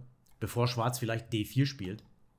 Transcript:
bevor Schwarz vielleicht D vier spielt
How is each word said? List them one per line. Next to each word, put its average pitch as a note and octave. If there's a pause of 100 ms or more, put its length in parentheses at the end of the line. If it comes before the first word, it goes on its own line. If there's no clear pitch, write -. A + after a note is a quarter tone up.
(400)
bevor A#2+
Schwarz B2
vielleicht A2+
D G#2+
vier C3+
spielt A2 (360)